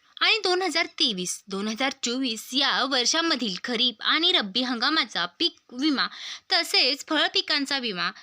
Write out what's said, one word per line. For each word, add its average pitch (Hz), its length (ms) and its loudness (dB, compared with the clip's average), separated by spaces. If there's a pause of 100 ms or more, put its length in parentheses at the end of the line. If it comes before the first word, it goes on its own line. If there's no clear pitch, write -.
(200)
आणि 392 180 4
दोन 370 240 2
हजार 339 240 0
तेवीस, 208 640 -2
दोन 196 200 -4
हजार 262 240 -2 (100)
चोवीस 240 500 -2
या 247 320 2
वर्षांमधील 262 720 0 (100)
खरीप 247 380 0
आणि 320 300 2
रब्बी 247 300 0
हंगामाचा 247 640 0
पीक - 300 -2 (160)
विमा 254 340 2 (460)
तसेच 330 560 0
फळपिकांचा 311 720 0
विमा 190 320 -4 (120)